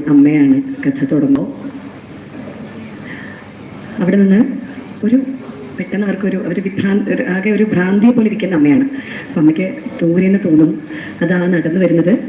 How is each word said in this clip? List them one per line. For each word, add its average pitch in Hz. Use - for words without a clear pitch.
അമ്മയാണ് 143
കഥ 139
തുടങ്ങുമ്പോൾ. -
അവിടെ 185
നിന്ന് 196
ഒരു 226
പെട്ടെന്ന് 196
അവർക്കൊരു, 190
അവര് 175
വിഭ്രാന്തി, 196
ഒരു, -
ആകെ 190
ഒരു 208
ഭ്രാന്തിയെ 202
പോലെ 220
ഇരിക്കുന്ന 185
അമ്മയാണ്. 147
അപ്പൊ 175
അമ്മയ്ക്ക് 156
ദൂരെ 175
നിന്ന് 196
തോന്നും, 160
അതാ 180
നടന്നു 170
വരുന്നത് 170